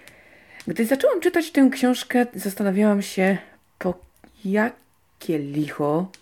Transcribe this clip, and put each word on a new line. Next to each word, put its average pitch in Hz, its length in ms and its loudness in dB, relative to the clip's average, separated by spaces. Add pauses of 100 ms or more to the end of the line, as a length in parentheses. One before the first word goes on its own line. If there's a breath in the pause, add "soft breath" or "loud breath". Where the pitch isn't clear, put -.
(680 loud breath)
Gdy 226 200 -2
zaczęłam 339 340 2
czytać 349 300 0
tę 269 220 4
książkę, 247 640 0
zastanawiałam 202 680 0
się, 190 360 0 (400 loud breath)
po 180 160 -4 (500)
jakie - 920 -4
licho 147 680 -2 (140)